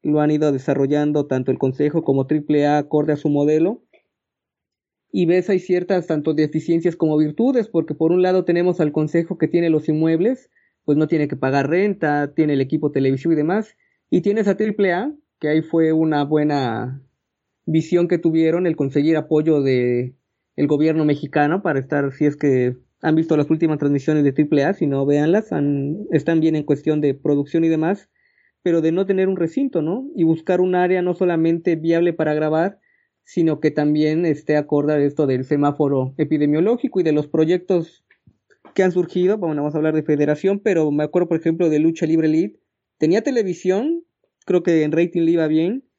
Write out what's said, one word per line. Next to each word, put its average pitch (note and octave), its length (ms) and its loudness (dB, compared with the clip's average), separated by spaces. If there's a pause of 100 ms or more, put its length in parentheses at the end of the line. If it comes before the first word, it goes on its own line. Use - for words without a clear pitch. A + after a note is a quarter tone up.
lo D3+ 180 0
han D3+ 120 2
ido D3+ 180 0
desarrollando D3 760 0
tanto C3 260 -2
el C3 60 -2
Consejo D3 440 -2
como C3+ 240 0
triple D3 400 0
A D3 120 2
acorde D3 340 0
a D3 40 0
su D3+ 120 -4
modelo, D#3 560 0 (1300)
y F3+ 120 2
ves, F3+ 240 2
hay F#3+ 80 2
ciertas F3+ 480 -2
tanto D#3 260 -2
deficiencias E3 640 -2
como D#3 220 0
virtudes, A3 500 0
porque D#3+ 260 -2
por D#3+ 180 0
un F3+ 100 2
lado F#3 240 2
tenemos F3 340 0
al D3+ 120 0
Consejo E3 440 -2
que D#3 100 0
tiene E3+ 220 0
los D#3 220 0
inmuebles, D#3+ 580 0 (380)
pues D3 100 2
no D#3 100 2
tiene D3+ 220 0
que C#3 80 -6
pagar C3+ 320 0
renta, D3+ 640 -2
tiene D3+ 220 0
el C3+ 80 0
equipo D3 300 -2
televisivo C3+ 400 0
y D#3 40 2
demás, F3 400 -2 (320)
y F3 140 0
tienes G3+ 260 0
a G3 80 0
triple G#3 380 0
A, B3+ 180 -4 (260)
que D3+ 100 -4
ahí D#3 120 2
fue D#3+ 320 0
una D#3+ 320 0
buena C#3 800 -2 (640)
visión D#3+ 420 0
que F3 80 0
tuvieron, D#3+ 500 0
el D#3+ 80 0
conseguir D3 440 0
apoyo D#3 420 2
de B2+ 560 0 (400)
el C#3+ 100 0
gobierno D3+ 380 0
mexicano D3+ 580 0
para D3 160 -2
estar, C#3 340 -2
si D3 120 -2
es D3 140 0
que B2+ 400 0 (240)
han D#3 120 0
visto D#3+ 220 2
las D3 140 0
últimas D#3 280 0
transmisiones C#3+ 460 0
de C#3 80 2
triple D3 320 0
A, F3 80 0
si F3+ 140 -2
no, C#3 180 0
véanlas, D3+ 480 0
han, C#3+ 580 -2
están D#3+ 300 0
bien D#3 160 0
en D3 80 -4
cuestión D3+ 380 -2
de C#3+ 100 2
producción C#3+ 520 -2
y E3 40 2
demás, D#3+ 400 -2 (540)
pero E3+ 180 0
de D#3+ 120 0
no F#3+ 120 -2
tener F#3+ 240 0
un F#3+ 80 -2
recinto, F3 460 -2
¿no? A3+ 340 -6
Y E3+ 80 2
buscar E3 380 0
un F#3 120 0
área F3+ 280 2
no F3+ 100 -2
solamente E3 640 0
viable E3 380 0
para D3+ 180 -2
grabar, D#3 460 -2 (460)
sino D#3+ 360 0
que D3+ 100 2
también D3+ 560 0
esté D3+ 300 0
acorde D3 380 0
a D3 40 2
esto C#3+ 280 0
del C3 180 -2
semáforo C#3+ 760 0
epidemiológico D#3 840 0
y - 20 0
de D#3 100 0
los D3 140 0
proyectos E3 800 -2 (720)
que F#3+ 80 2
han F#3 100 2
surgido. F3+ 460 0
Bueno, D3+ 240 -4
vamos D3 120 -4
a D#3+ 40 -2
hablar D#3 160 0
de D#3 80 0
federación, D3+ 560 0
pero E3 320 0
me D3+ 140 0
acuerdo, E3+ 240 0
por D#3+ 120 -2
ejemplo, E3 280 0
de D#3 100 2
Lucha E3 280 0
Libre D#3+ 220 0
Elite. D#3+ 300 0 (400)
Tenía F3+ 240 2
televisión, A3+ 840 -2 (400)
creo F3+ 180 0
que E3 200 2
en D3+ 100 0
rating E3+ 300 0
le E3 100 2
iba E3 140 0
bien E3+ 380 -2 (140)